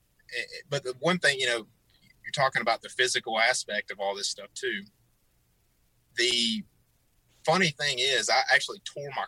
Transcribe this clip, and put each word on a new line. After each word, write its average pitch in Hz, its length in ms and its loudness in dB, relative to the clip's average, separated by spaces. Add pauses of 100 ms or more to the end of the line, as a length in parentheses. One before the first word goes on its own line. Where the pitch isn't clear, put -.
(360)
it, 117 160 -6
it, 82 160 -18
but 143 160 -6
the 127 160 -6
one 175 200 0
thing, 139 200 2
you 131 60 0
know, 117 220 0 (560)
you're - 100 -14
talking 131 300 2
about 113 180 0
the 104 80 -14
physical 123 500 0
aspect 110 520 0
of 98 80 -12
all 98 160 -2
this 101 120 -6
stuff 101 280 -8
too. 113 260 -6 (1400)
The 117 460 2 (840)
funny 175 240 4
thing 143 300 -2
is, 123 300 2
I 123 120 4 (120)
actually 120 260 0
tore 143 360 -10
my 98 120 -4